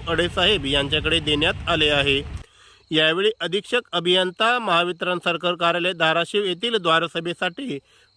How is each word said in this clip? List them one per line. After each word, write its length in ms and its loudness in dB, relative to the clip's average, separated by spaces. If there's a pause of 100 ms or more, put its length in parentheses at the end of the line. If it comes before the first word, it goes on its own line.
अडेसाहेब 580 0
यांच्याकडे 540 0
देण्यात 480 0
आले 200 2
आहे. 320 2 (720)
यावेळी 400 2 (100)
अधीक्षक 520 -4
अभियंता 680 2
महावितरण 680 0
सर्कल 300 0
कार्यालय 380 0
धाराशिव 520 0
येथील 320 -2
द्वारसभेसाठी 1000 -2 (380)